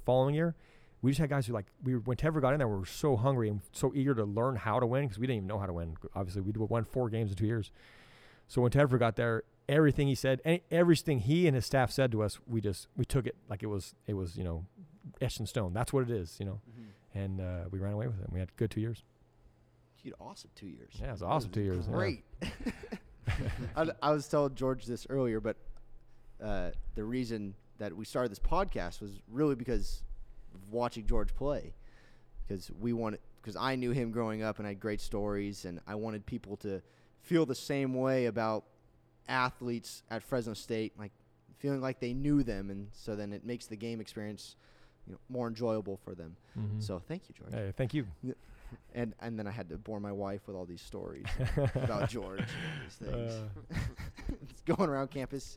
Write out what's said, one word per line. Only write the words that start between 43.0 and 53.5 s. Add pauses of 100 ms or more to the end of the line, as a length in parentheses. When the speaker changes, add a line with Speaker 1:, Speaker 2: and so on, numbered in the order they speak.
Speaker 2:
then
it
makes
the
game
experience, (500)
you
know, (100)
more
enjoyable
for
them. (220)
Speaker 1:
Mm-hmm.
Speaker 2:
So
thank
you,
George.
Speaker 1:
Hey,
thank
you. (180)
Speaker 2:
N-, (600)
and,
and
then
I
had
to
bore
my
wife
with
all
these
stories (260)
Speaker 1:
<laughs>
Speaker 2:
about
George
and (380)
these
things.
Speaker 1:
Uh.